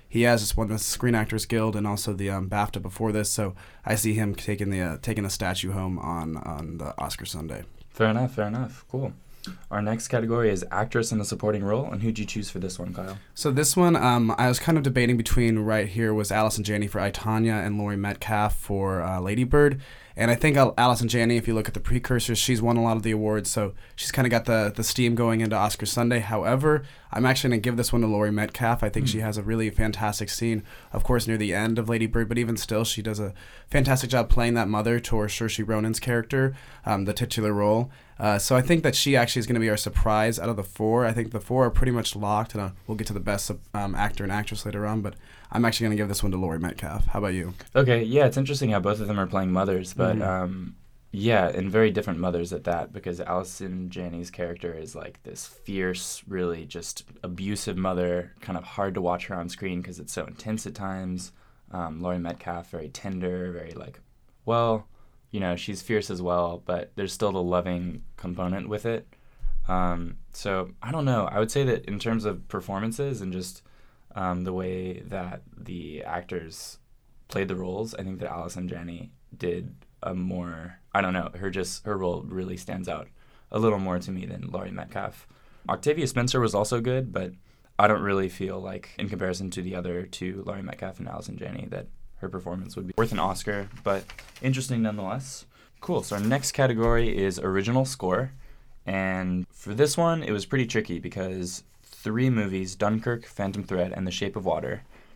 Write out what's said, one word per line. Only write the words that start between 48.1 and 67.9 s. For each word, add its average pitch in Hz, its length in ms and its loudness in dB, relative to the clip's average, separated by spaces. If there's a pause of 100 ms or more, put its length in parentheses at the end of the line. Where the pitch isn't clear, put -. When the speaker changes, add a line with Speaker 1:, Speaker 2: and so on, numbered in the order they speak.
Speaker 2:
it's 120 100 2
interesting 135 340 0
how 101 100 4
both 101 200 2
of 104 80 -2
them 104 100 0
are 95 80 2
playing 95 240 0
mothers, 92 420 2
but, 92 240 2
Speaker 1:
Mm-hmm. 107 60 0
Speaker 2:
um, 92 540 -4 (340)
yeah, 101 380 4
and 95 220 -2
very 110 200 6
different 92 300 -2
mothers 87 320 0
at 76 120 -6
that, 85 280 -2
because 90 280 -8
Allison 90 720 -6
Janney's 87 400 -8
character 87 420 -6
is, 80 220 -12
like, - 300 -14
this - 220 -14
fierce, 92 840 -6
really 87 360 -4
just - 400 -12 (200)
abusive 95 520 -4
mother, 90 640 0
kind 92 160 -8
of 82 80 -8
hard 98 300 -4
to 98 60 -4
watch 90 260 -2
her 101 80 -8
on 87 140 -6
screen 90 340 -6
'cause 90 160 -14
it's - 140 -14
so 82 140 -6
intense - 380 -8
at 101 100 -10
times. 92 580 -6 (400)
Um, 85 280 -6
Laurie 90 180 -2
Metcalf, 87 520 -8
very 78 180 -10
tender, 90 640 -6
very, 82 220 -10
like, - 280 -16 (440)
well, 113 420 2 (440)
you 101 100 -4
know, 87 160 0
she's 95 240 -8
fierce 107 300 -2
as 90 100 -4
well, 87 460 0
but 87 280 -4
there's 98 180 -4
still 104 200 0
the 95 100 0
loving 87 600 -2 (140)